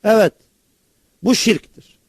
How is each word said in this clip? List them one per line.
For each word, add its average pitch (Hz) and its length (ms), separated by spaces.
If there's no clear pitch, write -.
Evet, 208 300
bu 233 120
şirktir. - 720